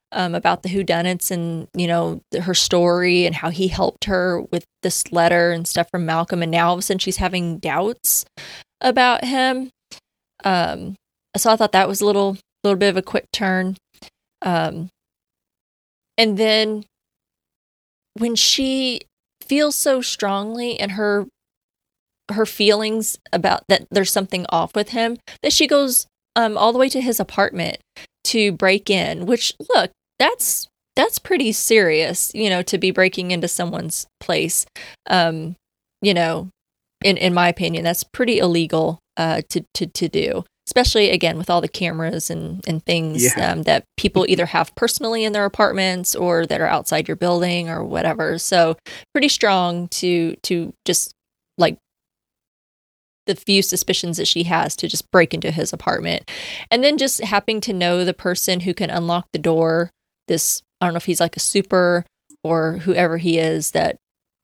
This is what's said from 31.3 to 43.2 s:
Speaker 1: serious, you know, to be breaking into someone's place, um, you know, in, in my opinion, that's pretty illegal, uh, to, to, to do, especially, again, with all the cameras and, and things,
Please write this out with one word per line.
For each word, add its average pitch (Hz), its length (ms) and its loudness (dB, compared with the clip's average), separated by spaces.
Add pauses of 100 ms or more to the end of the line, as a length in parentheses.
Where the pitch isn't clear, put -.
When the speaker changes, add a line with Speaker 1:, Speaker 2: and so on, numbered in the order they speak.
Speaker 1:
serious, 175 840 2
you 214 160 -2
know, 180 120 0
to 190 160 -2
be 185 120 0
breaking 185 400 0
into 170 180 -2
someone's 165 580 -6 (140)
place, 165 460 -2 (420)
um, 165 480 0 (460)
you 196 120 4
know, 165 340 0 (540)
in, 196 140 2
in 180 180 0
my 175 140 4
opinion, 170 360 -2
that's 170 200 -2
pretty 240 340 0
illegal, 170 600 0 (180)
uh, 165 320 0
to, 165 160 -4 (100)
to, 170 120 -4
to 170 220 -4
do, - 360 -2 (240)
especially, 226 420 4
again, 170 280 2
with 175 120 -6
all 175 100 4
the 160 80 -2
cameras 165 640 -4
and, 165 380 -8
and 160 160 -4
things, 160 400 0